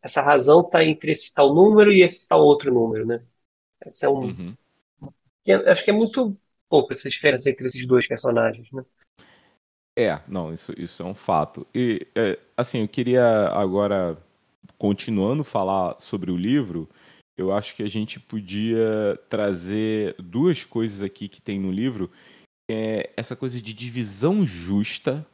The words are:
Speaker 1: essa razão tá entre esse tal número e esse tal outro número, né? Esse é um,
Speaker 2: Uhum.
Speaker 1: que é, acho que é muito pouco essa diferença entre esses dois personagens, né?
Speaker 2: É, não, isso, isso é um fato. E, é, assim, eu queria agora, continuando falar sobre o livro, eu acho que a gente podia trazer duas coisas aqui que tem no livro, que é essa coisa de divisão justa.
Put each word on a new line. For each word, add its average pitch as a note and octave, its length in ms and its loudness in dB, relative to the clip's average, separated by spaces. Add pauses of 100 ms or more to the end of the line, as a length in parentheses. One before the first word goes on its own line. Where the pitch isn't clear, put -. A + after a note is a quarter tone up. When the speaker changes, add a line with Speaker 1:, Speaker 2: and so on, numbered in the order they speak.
Speaker 1:
essa C#3+ 200 -2
razão C#3+ 420 6
tá E3+ 180 2
entre D#3 300 0
esse - 220 -4
tal C#3+ 200 4
número G#3 380 8
e F#3+ 100 8
esse - 240 4
tal E3 140 4
outro C#3+ 340 6
número, A2+ 320 0
né? A#2 160 -4 (640)
Esse - 200 -8
é C#3 40 4
um, C3+ 180 0
Speaker 2:
Uhum. G#2+ 280 -10 (880)
Speaker 1:
que G3 80 0
é, - 180 4
acho F3+ 140 4
que - 60 0
é - 40 4
muito A3 440 0 (320)
pouco C#3 240 2
essa C3 160 -8
diferença C3+ 400 0
entre C3 180 -6
esses B2 180 -8
dois B2 220 2
personagens, A#2 640 -4
né? C3 140 -14 (1120)
Speaker 2:
É, F2+ 300 0
não, E2+ 260 -8
isso, - 240 -14
isso E2+ 260 -12
é - 20 -10
um F#2 80 -10
fato. - 600 -4
E, A#2+ 420 -2
é, G2+ 240 -2 (160)
assim, B2 240 -4
eu G#2+ 80 -2
queria A#2+ 600 2
agora, F#2+ 680 -2 (600)
continuando G#2+ 680 -2
falar F#2+ 560 -2
sobre F#2 320 -8
o F2+ 60 -2
livro, F#2 520 -2 (480)
eu F#2 140 -2
acho G#2 240 -4
que A2+ 80 -8
a G#2 60 -6
gente G#2+ 300 -8
podia G#2+ 1000 -4 (100)
trazer G#2 880 -4
duas A#2+ 460 -2
coisas G#2+ 400 -6
aqui G2 240 -10
que - 140 -20
tem G2+ 180 -6
no F#2+ 120 -4
livro, G#2 380 -4 (580)
que A2 80 -6
é A2 400 -6
essa A#2+ 200 -10
coisa B2 260 -8
de A2 120 -14
divisão A#2+ 720 -2
justa. G2+ 880 -4